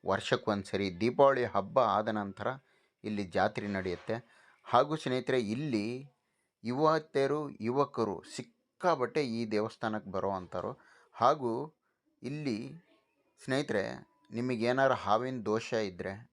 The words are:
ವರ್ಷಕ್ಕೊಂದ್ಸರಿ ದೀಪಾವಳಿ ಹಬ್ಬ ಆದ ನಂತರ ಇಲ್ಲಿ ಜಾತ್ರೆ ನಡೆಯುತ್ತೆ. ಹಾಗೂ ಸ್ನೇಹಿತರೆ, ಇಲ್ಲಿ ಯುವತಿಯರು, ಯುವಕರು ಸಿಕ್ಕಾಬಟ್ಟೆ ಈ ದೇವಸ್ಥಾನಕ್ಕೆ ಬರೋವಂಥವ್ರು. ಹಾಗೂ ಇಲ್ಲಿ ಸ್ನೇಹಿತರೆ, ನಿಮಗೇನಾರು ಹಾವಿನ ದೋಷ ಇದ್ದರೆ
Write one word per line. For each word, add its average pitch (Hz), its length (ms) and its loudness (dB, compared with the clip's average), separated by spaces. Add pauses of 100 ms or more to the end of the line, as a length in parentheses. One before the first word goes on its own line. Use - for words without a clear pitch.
ವರ್ಷಕ್ಕೊಂದ್ಸರಿ 98 920 -2
ದೀಪಾವಳಿ 127 440 4
ಹಬ್ಬ 101 340 0 (180)
ಆದ 107 120 0
ನಂತರ 107 400 -4 (560)
ಇಲ್ಲಿ 104 200 -4 (120)
ಜಾತ್ರೆ 104 400 0
ನಡೆಯುತ್ತೆ. 92 400 -4 (560)
ಹಾಗೂ 147 240 4
ಸ್ನೇಹಿತರೆ, 131 440 0
ಇಲ್ಲಿ 113 460 -2 (760)
ಯುವತಿಯರು, 147 760 2 (200)
ಯುವಕರು 117 600 0 (140)
ಸಿಕ್ಕಾಬಟ್ಟೆ 139 920 -2 (120)
ಈ - 20 -2 (100)
ದೇವಸ್ಥಾನಕ್ಕೆ 107 600 -2
ಬರೋವಂಥವ್ರು. 95 600 -4 (400)
ಹಾಗೂ 123 420 4 (680)
ಇಲ್ಲಿ 139 360 -4 (840)
ಸ್ನೇಹಿತರೆ, 131 400 0 (460)
ನಿಮಗೇನಾರು 123 640 2
ಹಾವಿನ 117 500 0
ದೋಷ 110 280 0
ಇದ್ದರೆ 95 420 -2 (180)